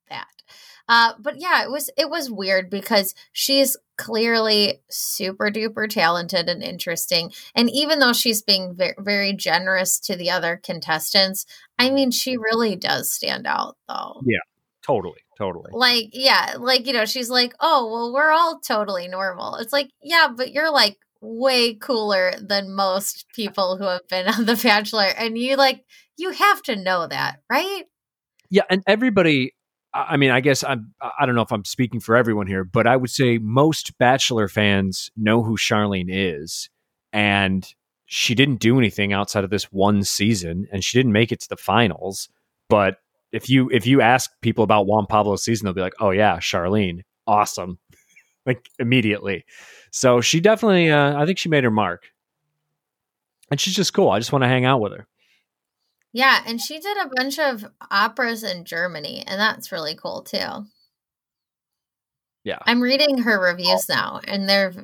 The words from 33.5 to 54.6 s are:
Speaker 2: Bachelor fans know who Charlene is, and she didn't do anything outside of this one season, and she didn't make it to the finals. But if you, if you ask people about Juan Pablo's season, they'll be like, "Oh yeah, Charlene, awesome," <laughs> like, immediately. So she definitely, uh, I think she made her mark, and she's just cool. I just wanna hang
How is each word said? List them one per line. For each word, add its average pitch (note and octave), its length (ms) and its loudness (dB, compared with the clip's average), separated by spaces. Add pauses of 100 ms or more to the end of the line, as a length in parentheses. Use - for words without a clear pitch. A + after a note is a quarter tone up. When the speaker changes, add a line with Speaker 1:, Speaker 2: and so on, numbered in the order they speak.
Speaker 2:
Bachelor B2 480 2
fans G2 680 0
know A2 260 2
who A2 140 -2
Charlene G2+ 520 0
is, F2+ 600 -4 (420)
and G2+ 540 2 (400)
she - 300 -2
didn't C3 240 4
do A#2 180 4
anything G2+ 340 0
outside G2+ 300 -2
of F#2+ 80 -2
this G2+ 220 -2
one G2+ 320 2
season, G2 640 -2
and F#2+ 140 -6
she - 140 0
didn't C3 140 4
make A2 200 4
it G#2+ 80 -8
to - 80 -16
the F#2+ 80 -10
finals. F#2+ 720 0 (400)
But G2 300 2 (340)
if A2+ 180 -4
you, C3 200 4
if A2 140 2
you C3+ 160 4
ask A#2+ 300 4 (100)
people A2+ 220 0
about G#2 240 4
Juan G2+ 200 2
Pablo's G#2 360 2
season, A2+ 220 -2
they'll F#2+ 100 -2
be F#2 60 -4
like, F#2 180 -4
"Oh G#2 120 2
yeah, G2 260 4
Charlene, F#2 640 -2 (260)
awesome," G2+ 540 0 (320)
<laughs> - 340 -20
like, - 220 -4 (100)
immediately. G#2 640 0 (460)
So B2 300 4
she C3+ 180 2
definitely, F#3+ 540 4
uh, C#3+ 280 2
I D3 60 2
think F#3 120 -2
she - 100 -4
made D3 160 2
her A#2 80 2
mark, G2 320 -2 (1500)
and C#3+ 100 -2
she's F#3 140 -2
just F#3 200 0
cool. F3 160 4
I G2+ 100 2
just A#2+ 100 -6
wanna C3+ 160 2
hang B2+ 180 4